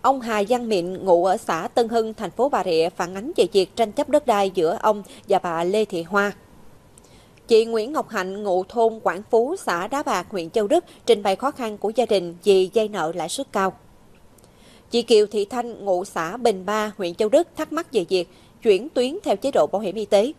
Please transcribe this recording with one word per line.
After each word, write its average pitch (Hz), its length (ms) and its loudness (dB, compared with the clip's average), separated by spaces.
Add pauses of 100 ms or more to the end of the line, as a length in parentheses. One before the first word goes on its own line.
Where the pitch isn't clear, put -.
Ông 262 200 2
Hà 220 280 -2
Văn 240 200 0
Mịn, 185 240 0
ngụ 180 320 4
ở 190 120 2
xã 175 360 -4
Tân 240 140 2
Hưng, 226 260 -2
thành 190 180 -10
phố 262 180 0
Bà 226 140 0
Rịa, 170 320 0
phản 185 200 -6
ánh 240 200 -8
về 220 180 4
việc 190 220 0
tranh 220 160 0
chấp 285 180 -4
đất 294 180 2
đai 202 220 2
giữa 190 320 0
ông 208 220 0 (240)
và 190 120 2
bà 170 240 -4
Lê 208 220 0
Thị 165 180 -6
Hoa. 202 280 0 (1160)
Chị 226 180 6
Nguyễn 226 280 -4
Ngọc 269 160 -4
Hạnh, 196 340 -6
ngụ 185 200 0
thôn 226 400 0
Quảng 180 180 -2 (100)
Phú, 247 240 2 (100)
xã 180 220 -2
Đá 277 160 -4
Bạc, 190 260 -2
huyện 165 200 -6
Châu 208 180 0
Đức, 320 180 2 (200)
trình 220 180 4
bày 196 120 2
khó 269 160 -4
khăn 214 260 -8
của 202 180 -4
gia 240 100 2
đình 175 380 0
vì 190 300 4
vay 220 140 2
nợ 175 280 -4
lãi 165 140 -6
suất - 220 -8
cao. 190 220 0 (1160)
Chị 233 100 2
Kiều 220 260 6
Thị 208 180 -4
Thanh, 233 400 -10
ngụ 190 200 0
xã 180 320 -6
Bình 208 280 0
Ba, 214 320 -2
huyện 175 180 -6
Châu 214 140 0
Đức, 302 260 4
thắc 311 180 -8
mắc 330 180 -6
về 190 180 0
việc 180 200 0 (340)
chuyển 220 260 4
tuyến 269 340 -2
theo 233 120 0
chế 262 160 -4
độ 156 160 2
bảo 202 140 -4
hiểm 190 140 -6
y 214 100 -6
tế. 220 340 2